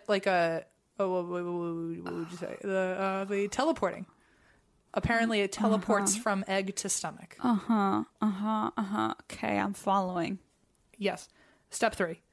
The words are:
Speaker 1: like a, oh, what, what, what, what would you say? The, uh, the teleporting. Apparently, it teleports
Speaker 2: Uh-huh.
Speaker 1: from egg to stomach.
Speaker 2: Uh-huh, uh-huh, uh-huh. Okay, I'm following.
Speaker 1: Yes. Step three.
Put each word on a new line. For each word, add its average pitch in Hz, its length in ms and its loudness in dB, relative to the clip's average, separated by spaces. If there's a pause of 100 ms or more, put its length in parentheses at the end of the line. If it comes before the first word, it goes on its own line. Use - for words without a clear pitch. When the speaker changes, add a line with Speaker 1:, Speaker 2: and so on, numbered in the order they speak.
Speaker 1:
like 196 180 2
a, 170 400 2 (320)
oh, 196 120 0 (120)
what, 175 60 -4
what, 175 180 -4
what, 175 80 -4 (500)
what 175 120 -8
would 170 160 -6
you 180 60 -10
say? - 240 -8
The, 185 380 0
uh, 196 260 0
the 202 220 0
teleporting. 202 600 0 (880)
Apparently, 226 460 2
it 196 100 0
teleports 208 640 2
Speaker 2:
Uh-huh. 220 100 -4
Speaker 1:
from 196 240 0
egg 196 300 0
to 190 120 -4
stomach. - 520 -6
Speaker 2:
Uh-huh, 208 640 4 (180)
uh-huh, 214 540 0
uh-huh. 214 380 -2 (180)
Okay, 208 280 -2
I'm 202 140 0
following. 185 680 0 (580)
Speaker 1:
Yes. - 320 -2 (400)
Step 220 240 0
three. 170 280 -2 (120)